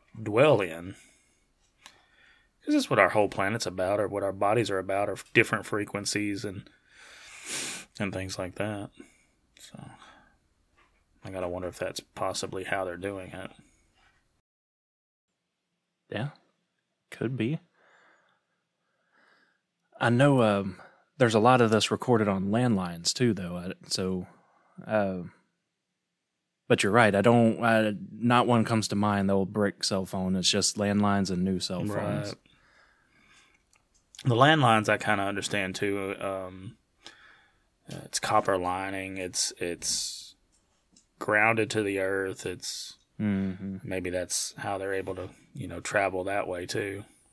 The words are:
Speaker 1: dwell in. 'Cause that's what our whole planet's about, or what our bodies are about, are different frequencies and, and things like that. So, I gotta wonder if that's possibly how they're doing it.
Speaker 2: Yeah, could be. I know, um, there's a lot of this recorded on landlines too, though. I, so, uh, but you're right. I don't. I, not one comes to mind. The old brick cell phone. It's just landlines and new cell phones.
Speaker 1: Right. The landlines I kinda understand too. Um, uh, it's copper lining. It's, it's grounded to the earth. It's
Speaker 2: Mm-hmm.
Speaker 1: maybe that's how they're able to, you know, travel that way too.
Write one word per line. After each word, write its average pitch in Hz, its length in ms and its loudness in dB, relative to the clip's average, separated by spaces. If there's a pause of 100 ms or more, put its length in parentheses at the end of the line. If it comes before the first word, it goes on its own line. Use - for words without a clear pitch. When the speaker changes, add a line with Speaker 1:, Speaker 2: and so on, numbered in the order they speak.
(220)
Speaker 1:
dwell 113 380 6
in. 87 360 -6 (1700)
'Cause 294 80 -2
that's 285 160 0
what 117 100 2
our 92 100 6
whole 104 200 2
planet's 101 360 -2
about, 92 360 -2
or 95 80 -2
what 98 140 -4
our 98 100 -2
bodies 101 360 2
are 98 100 0
about, 98 280 -2
are 95 80 -4 (180)
different 110 320 4
frequencies 101 760 -4
and, 95 260 -10 (1300)
and 101 140 -4
things 95 260 -8
like 92 180 -8
that. 104 340 -6 (680)
So, - 280 -20 (1400)
I 104 60 -12
gotta 92 180 -6
wonder 90 220 -6
if - 100 -14
that's 92 220 -8
possibly 95 640 -6
how 98 180 -4
they're 87 140 -8
doing 92 340 -10
it. 92 200 -14 (2500)
Speaker 2:
Yeah, 120 200 -6 (800)
could 123 280 -6
be. 123 220 -2 (2500)
I 120 100 4
know, 131 340 6
um, 101 340 2 (400)
there's 117 180 4
a 110 40 8
lot 123 220 8
of 110 100 6
this 107 180 4
recorded 110 380 2
on 98 220 0
landlines 95 640 0
too, 120 200 2
though. 87 240 -6
I, 90 160 -8 (140)
so, 92 400 -2 (580)
uh, 101 340 0 (1500)
but - 160 4
you're 101 80 2
right. 107 240 6
I 101 60 4
don't. 117 420 6
I, 110 300 4 (180)
not 120 340 4
one 117 200 4
comes 110 240 0
to 104 60 -2
mind. 101 340 2
The 98 60 4
old 98 180 0
brick 101 320 -2
cell 95 200 -2
phone. 92 300 -2
It's 87 140 0
just - 280 0
landlines 101 540 2
and 90 140 -2
new 92 160 0
cell 90 180 -6
phones. 104 120 -4
Speaker 1:
Right. 104 420 -4 (1900)
The 120 100 4
landlines 120 540 6
I 107 80 4
kinda 104 260 0
understand 98 520 -4
too. 101 440 -2
Um, 95 580 -8 (1120)
uh, - 140 -12
it's - 140 -8
copper 104 380 2
lining. 95 600 -6
It's, 92 420 -4
it's - 760 -6 (840)
grounded 107 520 2
to 110 120 0
the 98 160 -2
earth. 95 460 -2
It's - 480 -10 (260)
Speaker 2:
Mm-hmm. 98 640 -4
Speaker 1:
maybe 92 280 -6
that's - 480 -4
how 101 180 -6
they're 98 160 -4
able 95 220 -4
to, 92 140 -10 (260)
you 92 120 -10
know, 85 120 -10
travel 95 460 0
that 98 220 -2
way 90 200 -6
too. 101 360 -6 (300)